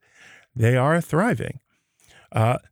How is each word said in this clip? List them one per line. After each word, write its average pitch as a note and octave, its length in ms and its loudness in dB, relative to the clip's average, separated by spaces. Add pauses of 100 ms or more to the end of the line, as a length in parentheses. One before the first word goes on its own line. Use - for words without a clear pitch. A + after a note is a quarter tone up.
(540)
they A#2+ 220 2
are D3 240 2
thriving. E3 600 -2 (680)
Uh, A2+ 280 0 (140)